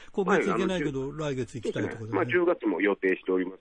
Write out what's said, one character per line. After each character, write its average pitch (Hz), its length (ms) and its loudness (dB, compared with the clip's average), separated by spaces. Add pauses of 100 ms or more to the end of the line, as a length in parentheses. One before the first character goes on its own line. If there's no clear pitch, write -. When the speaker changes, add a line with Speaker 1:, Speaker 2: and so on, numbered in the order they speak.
(120)
Speaker 1:
今 202 140 0
月 180 240 4
行 190 80 2
け 190 80 2
な 190 120 0
い 170 60 -2
け 139 80 -2
ど、 135 100 -4
Speaker 2:
は 131 60 -4
い、 - 20 -8
あ 147 40 -10
の、 147 60 -10
Speaker 1:
来 147 160 -2
月 127 200 -4
行 113 80 -8
き 233 100 -2
た - 60 -4
い - 40 0
と - 60 -2
か - 60 -8
で 110 100 -10
ね。 107 60 -10
Speaker 2:
ま 190 100 0
あ、 170 40 0
十 180 200 2
月 175 200 2
も - 160 0
予 101 140 4
定 92 200 2
し - 80 -8
て - 80 0
お 92 60 4
り 92 80 0
ま 92 160 -6